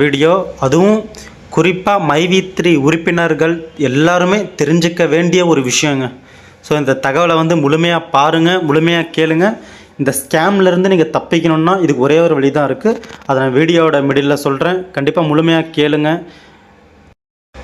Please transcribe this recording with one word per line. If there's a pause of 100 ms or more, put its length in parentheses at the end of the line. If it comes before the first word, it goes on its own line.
வீடியோ.
அதுவும் (480)
குறிப்பா
மை
வி (180)
த்ரீ (100)
உறுப்பினர்கள் (240)
எல்லாருமே (240)
தெரிஞ்சுக்க
வேண்டிய
ஒரு (100)
விஷயங்க. (480)
So,
இந்த
தகவலை
வந்து
முழுமையா (100)
பாருங்க,
முழுமையா (140)
கேளுங்க. (400)
இந்த
ஸ்கேம்லேருந்து
நீங்க (100)
தப்பிக்கணும்னா
இதுக்கு
ஒரே
ஒரு
வழி
தான்
இருக்கு. (240)
அதை
நான்
வீடியோவோட
மிடில்ல
சொல்றேன்.
கண்டிப்பா
முழுமையா (140)
கேளுங்க. (1400)